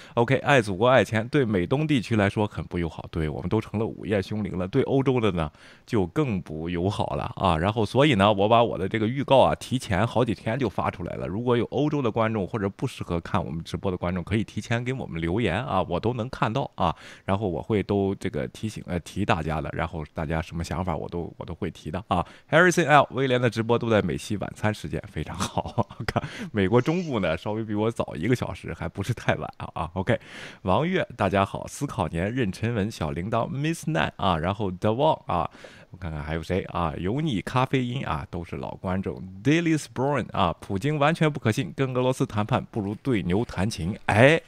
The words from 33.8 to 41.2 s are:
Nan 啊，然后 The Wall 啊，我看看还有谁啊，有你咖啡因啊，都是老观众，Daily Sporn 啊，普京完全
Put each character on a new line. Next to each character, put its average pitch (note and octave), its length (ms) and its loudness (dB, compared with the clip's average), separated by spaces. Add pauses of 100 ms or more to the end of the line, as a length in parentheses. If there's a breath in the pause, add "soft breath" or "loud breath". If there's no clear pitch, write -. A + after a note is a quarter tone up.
Nan D#3+ 300 0
啊， F#2 200 2
然 E2+ 160 0
后 G2 180 -4
The F#2 180 0
Wall C3+ 360 2
啊， F2 240 0 (420 loud breath)
我 F#2 60 -18
看 E2+ 140 -8
看 D2+ 100 -6
还 D2+ 140 -6
有 E2 80 -2
谁 F2+ 200 0
啊， E2+ 340 -2
有 G#2+ 240 -2
你 C#3 200 0
咖 B2+ 240 0
啡 C3 200 0
因 B2 200 -6
啊， D3 240 -4
都 F2 140 -8
是 E2 140 -10
老 A#1+ 180 -8
观 F#2+ 260 -2
众， D2 220 -6 (200)
Daily D#3+ 340 4
Sporn C3+ 560 -2
啊， F2 260 2
普 - 180 -4
京 D3 220 0
完 D3 160 4
全 D#3 160 4